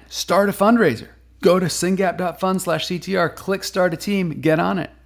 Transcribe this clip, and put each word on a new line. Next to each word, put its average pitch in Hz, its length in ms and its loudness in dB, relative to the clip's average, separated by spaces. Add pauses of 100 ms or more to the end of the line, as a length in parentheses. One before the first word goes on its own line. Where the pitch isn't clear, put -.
start 196 400 0
a 196 40 -2
fundraiser. 202 560 2 (320)
Go 180 180 6
to 185 80 0
singap 175 520 0
dot 175 200 -4
fund 190 240 0
slash 160 240 -2
C 175 140 -4
T 190 160 -4
R, 170 120 2
click - 360 -4
start 180 280 0
a 160 40 -6
team, 180 440 -2
get 156 200 2
on 185 180 -2
it. - 120 -8 (160)